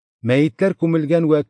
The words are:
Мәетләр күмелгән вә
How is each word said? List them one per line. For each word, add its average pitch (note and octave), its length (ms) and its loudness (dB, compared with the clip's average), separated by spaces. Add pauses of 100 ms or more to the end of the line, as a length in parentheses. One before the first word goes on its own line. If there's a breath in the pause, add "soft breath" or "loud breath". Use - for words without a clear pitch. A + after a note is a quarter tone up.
(260)
Мәетләр D3+ 480 0
күмелгән E3 560 -2
вә D3+ 200 2